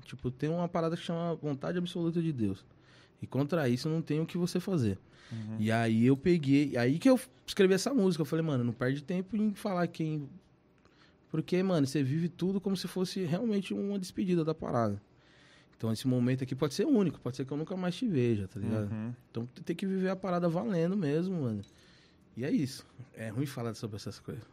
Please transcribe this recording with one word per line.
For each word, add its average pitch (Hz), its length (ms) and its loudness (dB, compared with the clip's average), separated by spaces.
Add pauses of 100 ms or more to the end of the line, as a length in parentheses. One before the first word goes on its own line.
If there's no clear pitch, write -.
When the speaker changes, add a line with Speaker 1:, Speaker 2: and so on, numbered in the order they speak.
Speaker 1:
Tipo, 123 260 -6
tem 147 180 -4
uma 170 200 -2
parada 165 260 0
que 170 80 -8
chama 170 320 -2
vontade 151 420 -4
absoluta 175 440 -2
de 160 100 0
Deus. 104 340 -2 (560)
E - 60 -10
contra 147 400 0
isso 127 220 0
não 160 120 0
tem 156 200 0
o 165 40 -2
que 180 120 -6
você 175 220 0
fazer." 127 380 2 (340)
Speaker 2:
Uhum. 110 280 -8
Speaker 1:
E 110 120 2
aí 113 340 4
eu 135 100 6
peguei, 139 640 4
aí 131 220 2
que 269 100 6
eu 254 100 8 (280)
escrevi 190 260 4
essa 190 200 2
música. 190 280 4
Eu 147 40 0
falei, 160 200 0
"Mano, 135 180 2
não 120 100 0
perde 135 300 -2
tempo 190 320 -4
em 208 180 0
falar 180 340 -2
quem." 156 420 -4 (1000)
Porque, 175 320 2
mano, 170 240 4
você 143 160 2
vive 160 260 2
tudo 190 320 -2
como 196 160 0
se 185 100 -6
fosse 185 360 -2
realmente 202 500 0
uma 202 240 -2
despedida 180 480 0
da 160 80 0
parada. 113 480 0 (720)
Então 113 160 -2
esse 110 160 -2
momento 127 360 2
aqui 127 100 -6
pode 143 220 -2
ser 202 100 0
único, 208 340 2
pode 123 160 -6
ser 139 80 -6
que 127 80 -8
eu 147 60 -4
nunca 160 180 -6
mais 180 200 -2
te 254 120 -4
veja, 120 400 2
tá - 120 -12
ligado? 107 320 -2
Speaker 2:
Uhum. 110 200 -6 (200)
Speaker 1:
Então 117 180 -6 (160)
tem 170 100 -4
que 196 120 -4
viver 190 220 0
a 190 60 -2
parada 175 320 0
valendo 180 480 0
mesmo, 170 460 0
mano. 110 220 -2 (720)
E 120 80 -4
é 160 60 -4
isso. 156 340 -2 (300)
É 110 140 -8
ruim 127 180 -2
falar 117 260 -6
sobre 107 220 -8
essas - 240 -10
coisas. - 340 -10